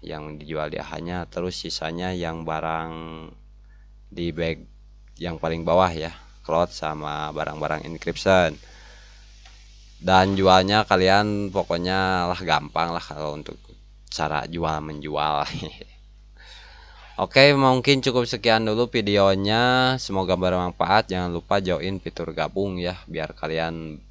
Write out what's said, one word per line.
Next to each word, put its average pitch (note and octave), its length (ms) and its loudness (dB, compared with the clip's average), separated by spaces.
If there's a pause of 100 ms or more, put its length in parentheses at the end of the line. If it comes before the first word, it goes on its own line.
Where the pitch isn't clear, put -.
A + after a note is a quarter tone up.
yang D2+ 320 -12
dijual D2+ 320 -6
di D#2 80 -8
A D2+ 80 -6
H-nya. E2 480 -8
Terus F2+ 240 -6
sisanya E2+ 560 -6
yang E2 320 -6
barang D#2+ 480 -4 (1200)
di E2+ 240 -4
bag E2 240 -4 (560)
yang E2 240 -8
paling E2 240 -2
bawah F2 320 4
ya, D#2+ 160 -8 (320)
cloth E2+ 320 0
sama D2+ 560 -6
barang-barang D2+ 560 -4
encryption. E2+ 640 2 (1400)
Dan F#2+ 400 4
jualnya F#2+ 480 6
kalian G2+ 640 2
pokoknya F#2 800 0
lah F2+ 160 -4
gampang D#2+ 480 0
lah E2+ 80 -4
kalau D2+ 340 -8
untuk D2 220 -14 (500)
cara D2+ 400 -4
jual D#2+ 340 -4
menjual. D2+ 640 -2 (880)
<laughs> - 920 -12
Oke, C#3 320 8
mungkin C3 480 4
cukup B2 240 2
sekian A2 400 2
dulu A2+ 240 2
videonya. G#2+ 1080 4
Semoga F#2+ 400 0
bermanfaat. F2+ 720 2
Jangan F2+ 220 -2
lupa E2+ 260 0
join F#2 400 -2
fitur E2+ 380 -8
gabung F2+ 420 -2
ya, F2 160 -4 (140)
biar D#2 240 -8
kalian D#2+ 680 -6 (120)